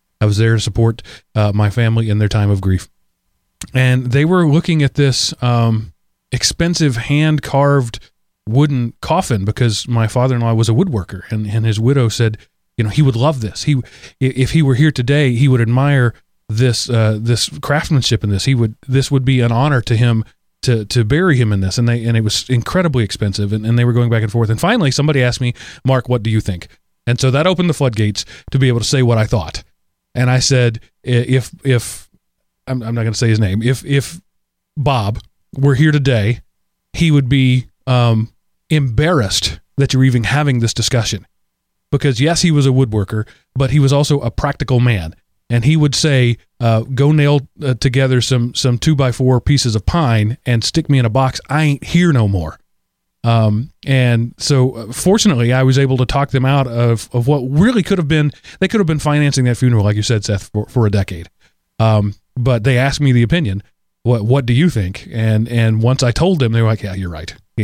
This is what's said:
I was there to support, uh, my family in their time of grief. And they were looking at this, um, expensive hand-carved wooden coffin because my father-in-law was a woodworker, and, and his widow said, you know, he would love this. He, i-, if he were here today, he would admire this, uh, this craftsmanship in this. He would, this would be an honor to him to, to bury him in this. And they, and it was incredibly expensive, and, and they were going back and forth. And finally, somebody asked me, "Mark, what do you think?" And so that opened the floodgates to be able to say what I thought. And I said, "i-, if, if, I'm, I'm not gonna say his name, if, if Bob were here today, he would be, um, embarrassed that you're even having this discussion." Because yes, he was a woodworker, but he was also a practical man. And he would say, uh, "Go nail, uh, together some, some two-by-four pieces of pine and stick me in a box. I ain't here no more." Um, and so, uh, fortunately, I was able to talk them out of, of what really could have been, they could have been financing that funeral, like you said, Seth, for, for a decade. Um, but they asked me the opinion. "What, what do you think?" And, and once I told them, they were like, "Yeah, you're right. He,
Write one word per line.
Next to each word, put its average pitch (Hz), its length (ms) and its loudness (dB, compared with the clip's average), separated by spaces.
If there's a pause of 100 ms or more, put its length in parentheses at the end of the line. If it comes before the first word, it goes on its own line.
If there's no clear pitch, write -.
(220)
I 107 40 2
was 104 120 0
there 113 180 2
to 110 60 0
support, 113 400 0 (340)
uh, 104 180 0
my 104 160 2
family 113 400 0
in 104 100 0
their 104 100 0
time 104 200 0
of 98 120 0
grief. 95 260 -2 (880)
And 127 380 2
they 139 140 2
were 175 220 2
looking 156 360 2
at 139 120 0
this, 139 380 0 (100)
um, 113 500 0 (380)
expensive 160 680 -2
hand-carved 143 1000 0 (480)
wooden 123 540 0
coffin 160 440 -2
because 107 420 -2
my 113 200 0
father-in-law 120 460 0
was 113 160 2
a 113 40 2
woodworker, 113 580 -2
and, 107 160 -4
and 107 180 -2
his 107 140 0
widow 123 300 2
said, 110 280 -2 (400)
you 117 60 -2
know, 107 60 -4
he 120 120 0
would 131 140 2
love 131 260 0
this. 104 220 -8
He, 147 120 0
i-, 127 60 -2 (380)
if 131 320 -2
he 165 100 2
were 135 140 2
here 151 160 2
today, 135 440 0
he 139 120 2
would 127 140 2
admire 123 520 2 (340)
this, 117 420 -2
uh, 110 300 2
this 117 300 -2 (100)
craftsmanship 143 640 -2
in 101 60 -2
this. 98 160 -2
He 135 100 2
would, 113 200 0 (120)
this 131 240 -2
would 135 140 0
be 127 160 2
an 117 100 2
honor 127 300 0
to 113 160 -2
him 117 260 2 (400)
to, 113 220 0
to 113 180 0
bury 147 340 2
him 113 160 0
in 98 80 0
this. 95 160 -4
And 120 100 2
they, 120 180 0
and 117 120 0
it 113 40 2
was - 280 -4
incredibly 131 540 0
expensive, 101 500 -4
and, 107 120 -4
and 117 120 0
they 120 80 2
were 120 80 2
going 120 160 2
back 110 140 0
and 104 80 -4
forth. 117 180 0
And 113 100 -2
finally, 180 320 0
somebody 147 320 0
asked 123 180 -2
me, 120 120 -2 (320)
"Mark, 131 240 0
what 120 140 -2
do 113 60 -4
you 107 120 0
think?" 90 260 -6 (380)
And 120 140 -2
so 131 120 2
that 147 160 0
opened 175 220 0
the 151 40 0
floodgates 107 520 -2 (260)
to 135 80 0
be 135 80 4
able 120 120 2
to 113 60 -4
say 135 180 0
what 117 140 2
I 107 80 2
thought. 87 380 -4 (520)
And 123 140 0
I 127 100 2
said, 123 400 0 (260)
"i-, - 40 -6
if, 123 420 0 (120)
if, - 460 -2 (560)
I'm, 127 160 -6
I'm 117 140 -6
not 113 80 -2
gonna 110 100 -2
say 113 160 0
his 110 100 2
name, 101 220 0
if, 127 240 -2
if 139 340 -4 (560)
Bob 120 440 -2 (380)
were 139 180 2
here 156 160 4
today, 123 500 0 (520)
he 165 180 0
would 139 180 2
be, 127 380 2 (180)
um, 117 460 0 (380)
embarrassed 139 880 0 (180)
that 131 160 0
you're 131 100 4
even 123 220 2
having 139 340 0
this 113 140 -2
discussion." 110 520 -4 (640)
Because 135 280 0
yes, 165 220 0
he 175 100 2
was 147 140 2
a 139 60 2
woodworker, 110 540 -2 (300)
but 131 160 0
he 147 80 2
was 135 140 4
also 143 260 0
a 117 120 -4
practical 131 480 -2
man. 104 360 -2 (340)
And 117 140 0
he 156 140 2
would 147 180 0
say, 127 420 2 (220)
uh, 113 220 2
"Go 135 320 0
nail, 143 340 2 (160)
uh, 127 120 -2
together 131 440 2
some, 120 340 0
some 123 240 0
two-by-four 127 640 0
pieces 127 380 0
of - 80 -6
pine 117 600 0
and 117 160 0
stick - 280 -2
me 139 100 4
in 120 60 2
a 113 40 -2
box. 131 300 0 (100)
I 151 140 0
ain't 143 220 -2
here 170 260 2
no 117 160 2
more." 90 320 -4 (640)
Um, 113 480 0 (140)
and 123 520 0
so, 131 360 0
uh, 113 180 -12
fortunately, 139 640 2
I 131 100 2
was 131 160 4
able 135 180 2
to 123 80 0
talk 143 260 -2
them 131 140 0
out 135 220 2
of, 117 460 0
of 120 140 -2
what 143 120 2 (100)
really 202 340 2
could 196 140 -2
have 160 120 -2
been, 151 220 2 (280)
they 190 80 0
could 220 140 0
have 170 60 0
been 156 120 -2
financing 143 460 0
that 123 100 0
funeral, 120 300 2
like 104 100 2
you 107 80 -2
said, 110 220 -2
Seth, 101 240 -4
for, 107 180 -4
for 120 180 0
a 104 60 0
decade. 95 380 -4 (500)
Um, 107 360 2 (200)
but 120 300 0
they 131 120 2
asked 131 220 -2
me 139 140 2
the 120 100 4
opinion. 113 400 -2 (400)
"What, 113 220 0
what 127 200 0
do 120 80 -2
you 160 160 2
think?" 98 440 -6
And, 110 340 0
and 113 340 0
once 127 220 0
I 120 80 2
told 175 280 0
them, 117 120 0
they 113 100 0
were 113 60 2
like, 107 160 -2
"Yeah, 95 100 -8
you're 95 160 -6
right. 85 240 -12 (220)
He, 110 80 -2